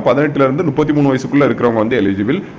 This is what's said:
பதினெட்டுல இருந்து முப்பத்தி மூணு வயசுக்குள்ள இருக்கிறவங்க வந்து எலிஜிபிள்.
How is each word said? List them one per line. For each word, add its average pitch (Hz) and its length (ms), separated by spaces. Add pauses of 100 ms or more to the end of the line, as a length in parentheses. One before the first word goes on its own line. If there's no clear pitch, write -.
பதினெட்டுல 139 360
இருந்து 139 240
முப்பத்தி 151 280
மூணு 143 220
வயசுக்குள்ள 127 340
இருக்கிறவங்க 117 260
வந்து 113 260
எலிஜிபிள். 101 380 (200)